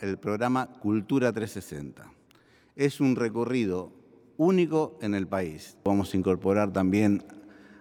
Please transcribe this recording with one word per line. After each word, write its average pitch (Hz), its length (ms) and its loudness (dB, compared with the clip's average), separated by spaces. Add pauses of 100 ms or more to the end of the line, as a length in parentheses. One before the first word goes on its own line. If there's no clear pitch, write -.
el 98 160 -6
programa 120 480 -2
Cultura 110 680 0
trescientos 104 380 -8
sesenta. 73 420 -14 (640)
Es 139 260 0
un 131 160 4
recorrido 113 760 -2 (460)
único 160 640 2
en 104 140 -2
el 98 120 -2
país. 87 560 -6
Vamos 101 300 0
a 101 60 -2
incorporar 95 560 2
también 98 500 2 (560)